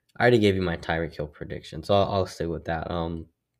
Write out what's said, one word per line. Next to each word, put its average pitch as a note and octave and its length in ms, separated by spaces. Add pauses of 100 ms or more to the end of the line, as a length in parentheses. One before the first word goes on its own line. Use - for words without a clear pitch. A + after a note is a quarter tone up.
(160)
I - 60
already B2 160
gave G2+ 180
you F#2 60
my E2+ 160
Tyreek E2 380
Hill D#2 120
prediction, D2 540
so G2+ 140
I'll, G2 160
I'll F#2+ 160
stay - 180
with D#2 200
that. E2 260
Um, E2 340 (340)